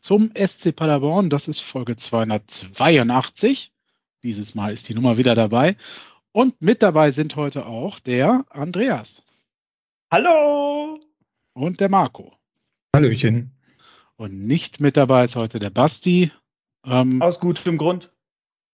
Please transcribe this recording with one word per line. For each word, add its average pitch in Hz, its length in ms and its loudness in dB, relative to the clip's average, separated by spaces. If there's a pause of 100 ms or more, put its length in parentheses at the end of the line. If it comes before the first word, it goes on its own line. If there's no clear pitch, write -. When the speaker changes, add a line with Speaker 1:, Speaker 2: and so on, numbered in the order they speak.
Speaker 1:
zum 214 340 2
S 196 240 -2
C 165 140 -2
Paderborn. 156 580 0
Das 143 180 -4
ist 151 120 -8
Folge 120 360 -8
zweihundertzweiundachtzig. 123 1800 0 (500)
Dieses 104 320 -10
Mal 104 200 -6
ist - 140 -18
die 110 60 -8
Nummer 117 220 0
wieder 123 180 2
dabei. 117 420 2 (560)
Und 247 280 0
mit 208 220 2
dabei 156 300 4
sind 147 240 -4
heute 143 300 -6
auch 120 320 -10
der 151 520 0
Andreas. 170 720 -6 (920)
Speaker 2:
Hallo! 294 880 0 (540)
Speaker 1:
Und 160 260 -6
der 196 80 0
Marco. - 460 -2 (600)
Speaker 3:
Hallöchen. 120 580 2 (640)
Speaker 1:
Und 98 300 -12
nicht - 340 -4
mit 143 180 2
dabei 131 260 4
ist 120 120 -6
heute 113 220 -6
der 101 120 -8
Basti. 160 600 0 (540)
Ähm, 127 380 0
Speaker 2:
Aus 175 180 0
gutem 175 380 -2
Grund. 170 340 -4 (600)